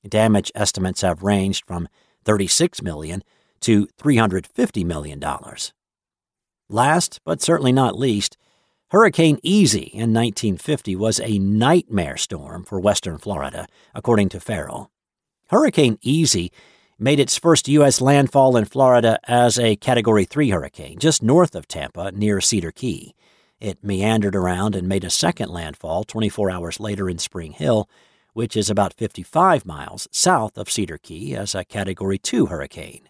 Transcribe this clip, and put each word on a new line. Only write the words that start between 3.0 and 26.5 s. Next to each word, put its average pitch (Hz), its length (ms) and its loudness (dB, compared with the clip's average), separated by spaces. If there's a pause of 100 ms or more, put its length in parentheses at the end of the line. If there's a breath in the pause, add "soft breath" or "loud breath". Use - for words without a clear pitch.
to 104 260 4 (120)
three 143 180 2
hundred 95 300 0
fifty 160 380 -2
million 76 340 -8
dollars. - 540 -10 (960)
Last, 143 560 0
but 160 180 -4
certainly 143 300 2
not 131 260 2
least, 113 380 -2 (540)
Hurricane 170 540 4
Easy 165 480 2
in 113 200 -2
nineteen 110 440 0
fifty 107 400 -4
was 107 240 -2
a 107 180 -2
nightmare 104 760 0
storm 85 480 -10
for 95 160 -6
western 95 380 0
Florida, 82 480 -8 (280 soft breath)
according 104 360 2
to 87 100 -12
Farrell. 71 500 -10 (600)
Hurricane 160 520 4
Easy 127 480 0 (460 soft breath)
made 139 220 2
its - 200 0
first 165 280 4
U 147 160 6
S 139 180 4
landfall 135 560 4
in 107 100 2
Florida 123 600 4
as 123 320 4
a 113 180 2
Category 113 480 2
three 143 260 0
hurricane, 76 480 -6
just 151 240 0
north 151 320 4
of 78 120 -10
Tampa, 87 460 -10
near 101 280 0
Cedar 87 320 -2
Key. - 420 -8 (440)
It 101 240 -10
meandered 101 540 0
around 95 400 -2
and 92 120 -4
made 98 160 -2
a 90 60 -10
second - 400 -2
landfall 82 540 -8
twenty-four 104 460 -2